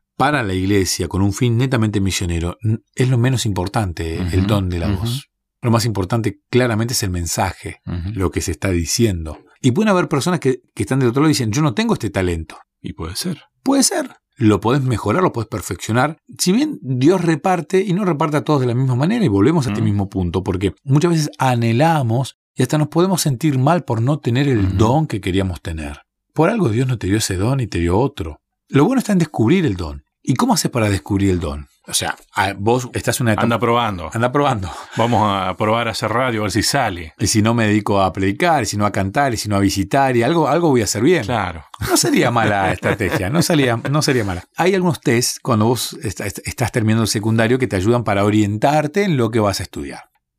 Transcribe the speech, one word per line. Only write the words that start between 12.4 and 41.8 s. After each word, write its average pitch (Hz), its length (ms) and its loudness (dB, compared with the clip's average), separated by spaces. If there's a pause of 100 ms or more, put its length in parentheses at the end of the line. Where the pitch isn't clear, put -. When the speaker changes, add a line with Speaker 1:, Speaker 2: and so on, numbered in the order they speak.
Speaker 2:
Y - 120 -10
puede 82 240 -10
ser. - 240 -6 (240)
Speaker 1:
Puede 269 180 2
ser. 320 280 -2 (260)
Lo 104 240 4
podés 131 220 2
mejorar, 117 400 0
lo 175 100 0
podés 113 160 -6
perfeccionar. 117 720 -2 (200)
Si 180 140 2
bien 277 300 0
Dios 135 380 2
reparte 175 640 0
y 202 100 -2
no 202 120 0
reparte 156 320 0
a 143 80 0
todos 151 160 2
de 127 60 0
la 120 80 0
misma 127 200 2
manera, 190 300 0
y 151 40 2
volvemos 117 380 4
a 113 40 -2
este 104 100 -2
Speaker 2:
Ujú. 110 80 2
Speaker 1:
mismo 101 200 0
punto, 92 360 -2
porque 92 300 -2 (100)
muchas 151 260 2
veces 156 280 0
anhelamos 123 960 0 (180)
y - 80 -2
hasta 151 160 0
nos 151 100 2
podemos 180 340 2
sentir 139 360 0
mal 147 260 2
por 113 180 -2
no 143 180 0
tener 127 280 0
el 107 180 2
Speaker 2:
Ujú. 95 100 0
Speaker 1:
don 123 320 4
que 107 120 -4
queríamos 95 420 -2
tener. 78 400 -8 (320)
Por 160 160 4
algo 214 180 0
Dios 113 180 0
no 127 120 -2
te - 100 -6
dio 98 80 2
ese 104 200 -2
don 120 240 0
y 120 60 -2
te - 120 -6
dio 85 200 2
otro. 98 420 -4 (280)
Lo 139 160 4
bueno 254 160 2
está 208 120 -2
en 190 60 4
descubrir 160 480 2
el 101 100 -2
don. 73 260 -8 (240)
¿Y - 80 0
cómo 247 200 2
haces - 160 -2
para 110 180 0
descubrir 98 420 0
el 90 100 0
don? 73 260 -8 (200)
O - 60 -12
sea, - 240 -4 (180)
a-, 98 200 -2
vos 120 400 0
estás 110 260 -2
en 131 40 0
una 113 80 2
etapa 110 100 2
Speaker 2:
Anda 117 160 2
probando. 113 520 0
Speaker 1:
Anda 123 220 0
probando. 131 380 0 (260)
Speaker 2:
Vamos 117 260 2
a 98 320 0
probar 113 320 0
a 110 40 -2
hacer 107 200 -4
radio, 117 300 0
a - 40 -2
ver 104 60 -2
si 101 120 0
sale. 95 560 -2
Speaker 1:
Y 107 80 -2
si 104 160 2
no 113 100 4
me 117 140 2
dedico 104 340 2
a 92 100 2
predicar, 110 520 0
y 104 40 -2
si 104 120 -4
no 104 80 2
a 101 40 2
cantar, 104 440 0
y - 20 -4
si 107 140 -6
no 104 60 2
a - 20 2
visitar, 101 580 2
y 113 60 4
algo, 151 260 2
algo 160 220 2
voy 127 100 4
a 107 40 0
hacer - 180 -2
bien. 175 220 4
Speaker 2:
Claro. 95 400 -4 (260)